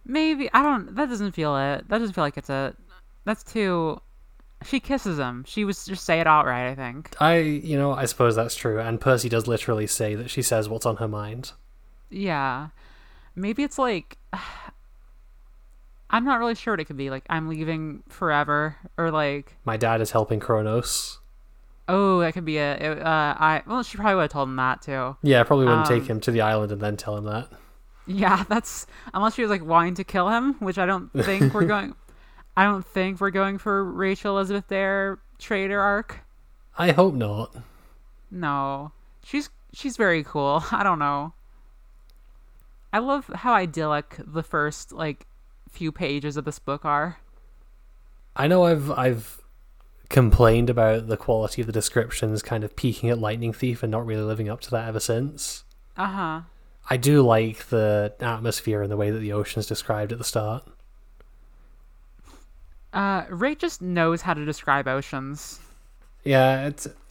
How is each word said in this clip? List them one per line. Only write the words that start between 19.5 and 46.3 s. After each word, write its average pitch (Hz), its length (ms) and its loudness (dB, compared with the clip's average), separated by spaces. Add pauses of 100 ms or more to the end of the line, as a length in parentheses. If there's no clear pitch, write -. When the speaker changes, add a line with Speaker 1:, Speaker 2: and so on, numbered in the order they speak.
Speaker 2:
"My 113 100 -2
dad 113 260 2
is 107 100 -2
helping 110 280 2
Kronos." 110 800 -2 (680)
Speaker 1:
Oh, 185 340 4
that 160 120 0
could 175 120 -8
be 156 120 -2
it. 143 240 -2
It, 151 180 -2
uh, 156 380 2
I, 156 300 2
well, 240 160 -4
she - 140 -12
probably 202 180 2
would've 156 160 2
told 139 180 -2
him 131 60 -6
that, 131 260 0
too. 135 400 -6
Speaker 2:
Yeah, 131 200 6
I - 20 6
probably 135 240 6
wouldn't 117 180 6
take 123 180 2
Speaker 1:
Um, - 40 -10
Speaker 2:
him 110 140 -2
to 123 100 0
the 113 100 2
island 107 300 2
and 104 100 -6
then 107 160 -2
tell 104 180 -8
him 104 100 -8
that. 107 220 -6 (600)
Speaker 1:
Yeah, 190 380 2
<laughs> - 40 -18
that's, - 380 -4 (260)
unless 208 220 0
she 247 80 -4
was, 208 80 0
like, 180 120 0
wanting 170 320 4
to 190 80 -6
kill 185 260 0
him, 247 260 0
which 190 240 -4
I 185 80 2
don't 185 260 -2
think 190 400 2
we're 202 120 2
Speaker 2:
<laughs> - 0 -
Speaker 1:
going, 98 280 -2 (640)
I 185 60 6
don't 202 220 2
think 190 360 -2
we're 196 80 2
going 196 300 0
for 196 240 0
Rachel 190 540 -2
Elizabeth 196 300 -2
Dare 196 520 -2 (180)
traitor 196 420 -2
arc. 202 420 -2 (560)
Speaker 2:
I 170 140 4
hope 170 220 6
not. 107 420 -4 (760)
Speaker 1:
No. 143 600 -4 (320)
She's, 285 260 -6 (220)
she's 262 240 -8
very 170 280 2
cool. 143 440 0
<laughs> - 40 -4
I 226 120 0
don't 180 160 2
know. 143 340 -2 (1600)
I 202 80 0
love 269 280 -2
how 233 260 0
idyllic 156 600 0 (100)
the 160 180 -6
first, - 480 -4
like, 156 360 -8 (420)
few 160 220 -6
pages 143 460 -4